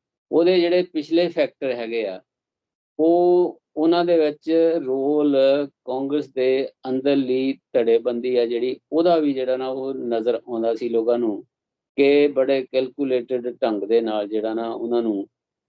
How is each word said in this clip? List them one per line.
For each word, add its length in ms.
ਉਹਦੇ 280
ਜਿਹੜੇ 220
ਪਿਛਲੇ 460
ਫੈਕਟਰ 460
ਹੈਗੇ 320
ਆ, 140
ਉਹ, 600
ਉਹਨਾਂ 280
ਦੇ 140
ਵਿੱਚ 540
ਰੋਲ 500
ਕਾਂਗਰਸ 480
ਦੇ 360
ਅੰਦਰਲੀ 640
ਧੜੇਬੰਦੀ 840
ਆ 100
ਜਿਹੜੀ, 300
ਉਹਦਾ 240
ਵੀ 160
ਜਿਹੜਾ 240
ਨਾ, 120
ਉਹ 260
ਨਜ਼ਰ 400
ਆਉਂਦਾ 400
ਸੀ 140
ਲੋਕਾਂ 300
ਨੂੰ 260
ਕਿ 320
ਬੜੇ 440
ਕੈਲਕੂਲੇਟਿਡ 920
ਢੰਗ 200
ਦੇ 180
ਨਾਲ 280
ਜਿਹੜਾ 260
ਨਾ, 160
ਉਹਨਾਂ 320
ਨੂੰ 240